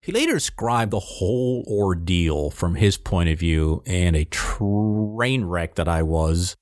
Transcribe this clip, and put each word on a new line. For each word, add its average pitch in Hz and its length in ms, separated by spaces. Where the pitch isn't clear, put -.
He - 80
later 294 220
described 117 580
the 107 80
whole 123 680
ordeal 85 840
from 85 240
his 98 200
point 87 340
of 80 100
view 80 480
and 87 280
a 76 100
train 107 1200
wreck 85 300
that 80 120
I 82 160
was 80 580